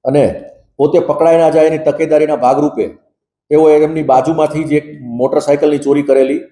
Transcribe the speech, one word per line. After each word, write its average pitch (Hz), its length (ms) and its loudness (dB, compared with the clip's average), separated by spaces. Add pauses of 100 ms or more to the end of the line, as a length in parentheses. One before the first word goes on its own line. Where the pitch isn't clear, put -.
અને 131 380 0 (360)
પોતે 151 220 2
પકડાઈ 160 380 0
ના 160 120 2
જાય 156 160 2
એની 160 120 0
તકેદારીના 156 580 -2
ભાગરૂપે 127 760 -2 (400)
તેઓએ 151 300 4
એમની 156 240 -2
બાજુમાંથી 151 600 0
જ 143 100 -4
એક 147 280 -4
મોટરસાયકલની 143 760 -2
ચોરી 139 260 0
કરેલી 135 360 2 (120)